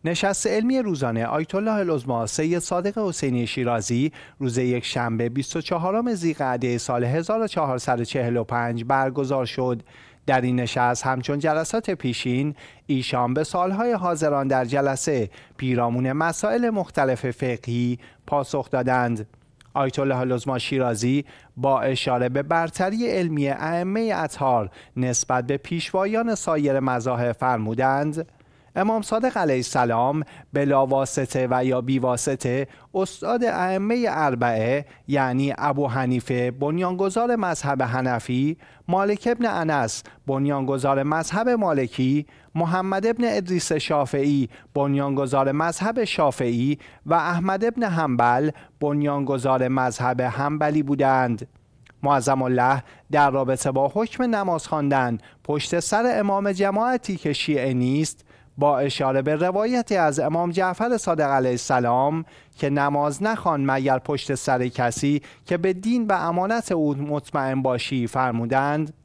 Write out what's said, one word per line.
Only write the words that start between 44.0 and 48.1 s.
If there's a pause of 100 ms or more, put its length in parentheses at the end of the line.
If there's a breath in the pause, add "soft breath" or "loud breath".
بنیانگذار
مذهب
شافعی (260 loud breath)
و
احمد
ابن
حنبل (280 loud breath)